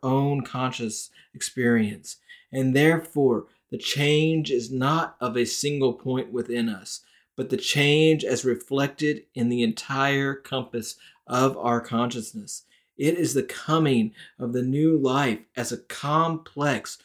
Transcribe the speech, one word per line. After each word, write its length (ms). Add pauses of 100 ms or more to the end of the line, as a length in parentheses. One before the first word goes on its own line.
own 380
conscious 680 (240)
experience. 840 (340)
And 240
therefore, 720 (240)
the 80
change 720
is 200
not 480
of 160
a 100
single 480
point 380
within 380
us, 320 (340)
but 140
the 80
change 640
as 220
reflected 880
in 160
the 140
entire 720
compass 640 (280)
of 320
our 240
consciousness. 840 (360)
It 180
is 160
the 80
coming 720 (240)
of 160
the 80
new 380
life 400 (160)
as 160
a 60
complex, 1300